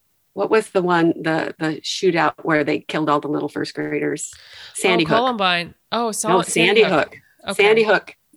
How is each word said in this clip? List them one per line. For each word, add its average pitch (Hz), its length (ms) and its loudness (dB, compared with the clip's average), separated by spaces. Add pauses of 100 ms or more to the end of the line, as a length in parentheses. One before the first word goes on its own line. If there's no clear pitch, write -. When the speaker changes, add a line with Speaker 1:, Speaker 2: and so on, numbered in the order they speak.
(340)
Speaker 1:
what 196 160 -4
was 214 220 0
the 190 100 2
one, 170 280 2 (120)
the, 160 380 -4
the 160 240 -4
shootout 165 600 0
where 156 200 0
they 151 160 -2
killed 156 300 -4
all 147 100 2
the 147 80 -6
little 147 220 -4
first - 260 -8
graders? 147 580 -6 (400)
Sandy 180 320 0
Speaker 2:
Oh, 156 40 -2
Speaker 1:
Hook. 220 80 4
Speaker 2:
Columbine. 190 580 -2 (160)
Oh, 226 200 -2
Sol-, 214 260 -4
Speaker 1:
No, 175 40 2
Speaker 2:
Sandy 190 400 4
Speaker 1:
Sandy - 20 6
Speaker 2:
Hook. 170 80 2
Speaker 1:
Hook. - 260 0 (320)
Speaker 2:
Okay. 202 140 0
Speaker 1:
Sandy 220 200 4
Hook. 208 320 0 (220)